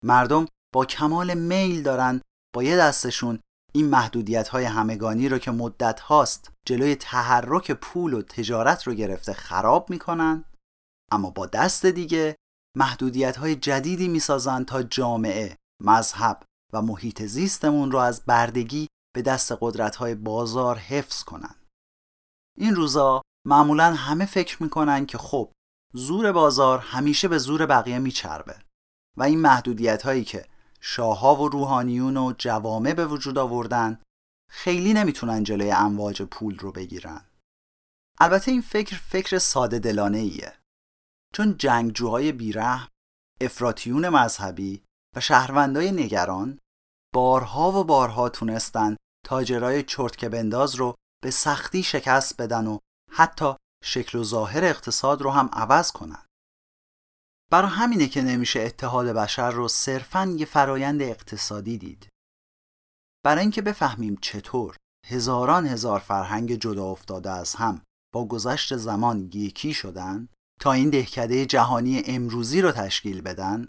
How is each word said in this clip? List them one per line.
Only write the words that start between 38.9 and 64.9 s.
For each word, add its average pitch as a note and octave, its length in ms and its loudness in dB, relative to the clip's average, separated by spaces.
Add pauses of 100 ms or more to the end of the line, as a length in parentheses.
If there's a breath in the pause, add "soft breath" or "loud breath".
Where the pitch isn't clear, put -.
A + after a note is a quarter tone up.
فکر F#3 400 -4
ساده A#2+ 420 2
دلانه G#2 380 0
ایه. G2+ 360 -6 (840)
چون G#3+ 220 2
جنگجوهای A#2+ 760 0
بیرحم، A#2+ 560 -4 (540)
افراطیون B2+ 680 -2
مذهبی G2 760 0 (320)
و B2 40 -10
شهروندای C#3 720 2
نگران G#2+ 680 -2 (540)
بارها B2+ 580 2
و F#3+ 120 2
بارها B2 460 2
تونستن A2+ 680 -2 (300)
تاجرای B2+ 580 -2
چرت B2+ 320 -4
که A#2 140 -6
بنداز A#2 460 0
رو B2 200 -4 (280)
به B2 80 -2
سختی - 520 0
شکست C3+ 580 0
بدن A2+ 260 -2
و G#2+ 100 -4 (340)
حتی D#3+ 420 2 (300)
شکل - 340 -6
و A#2 60 -2
ظاهر A2 400 -2
اقتصاد C#3+ 580 0
رو C3+ 100 0
هم C3+ 220 4
عوض C3 380 4
کنن. D#2 340 -16 (1300)
برای F3+ 200 6
همینه G#3 360 2
که C#3 140 -2
نمیشه B2 380 0
اتحاد B2 480 -2
بشر A2+ 440 0
رو A#2+ 160 -2
صرفاً C3 580 0 (120)
یه D3+ 80 -2
فرایند C#3 560 0
اقتصادی A2 760 -6
دید. - 320 -16 (1160)
برای D3+ 160 4
اینکه G#3+ 200 0
بفهمیم A#2+ 600 -4
چطور G#2 560 -8 (300)